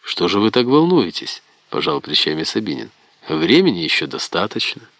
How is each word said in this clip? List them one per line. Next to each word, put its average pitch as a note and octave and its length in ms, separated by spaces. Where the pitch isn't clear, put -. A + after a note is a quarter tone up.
"Что - 260
же G2+ 120
вы A2 120
так B2 140
волнуетесь?" — D3 760
пожал C#2 320
плечами D#2 420
Сабинин. D2+ 480
"Времени G2+ 500
ещё - 260
достаточно". - 760